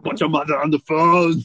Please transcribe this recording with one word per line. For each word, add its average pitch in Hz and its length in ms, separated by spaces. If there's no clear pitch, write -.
What's 156 180
your 165 100
mother 147 300
on 147 100
the 151 100
phone? 165 640